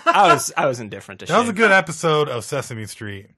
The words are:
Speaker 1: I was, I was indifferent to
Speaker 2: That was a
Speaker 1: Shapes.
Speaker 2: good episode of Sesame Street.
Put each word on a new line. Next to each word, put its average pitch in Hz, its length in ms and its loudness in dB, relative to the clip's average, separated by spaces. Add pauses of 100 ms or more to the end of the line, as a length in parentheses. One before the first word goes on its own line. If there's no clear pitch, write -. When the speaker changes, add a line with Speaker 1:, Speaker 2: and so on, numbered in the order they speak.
Speaker 1:
I 190 280 6
was, - 220 -2
I 160 120 0
was 123 120 -2
indifferent 101 420 -14
to 101 40 -12
Speaker 2:
That 160 140 2
was 240 60 2
a - 20 -2
Speaker 1:
Shapes. 202 100 -4
Speaker 2:
good 220 140 4
episode 160 580 2
of 120 140 -6
Sesame 120 420 -8
Street. 101 520 -14